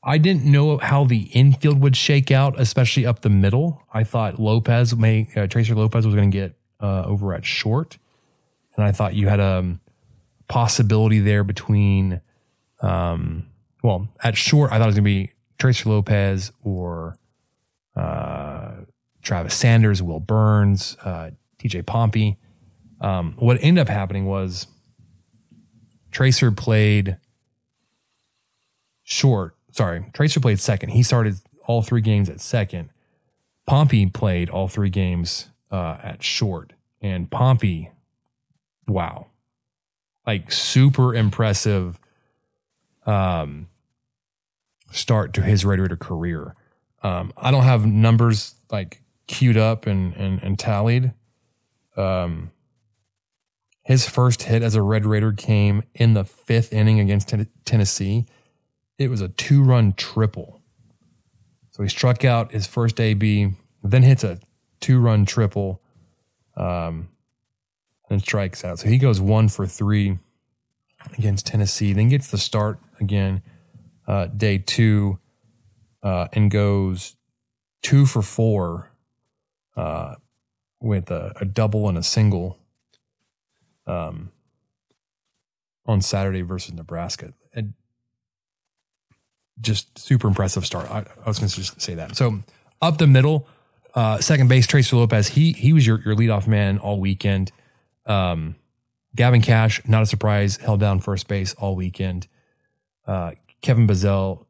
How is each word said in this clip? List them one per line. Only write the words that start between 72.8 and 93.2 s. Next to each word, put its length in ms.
again, 400
uh, 200
day 320
two, 600
uh, 300
and 180
goes 640
two 240
for 160
four, 720
uh, 400
with 300
a, 320
a 40
double 440
and 80
a 60
single, 560
um, 440
on 140
Saturday 400
versus 320
Nebraska. 600
And 180
just 380
super 300
impressive 380
start. 260
I, 140
I 20
was 120
gonna 100
just 320
say 140
that. 200
So 280
up 160
the 100
middle, 400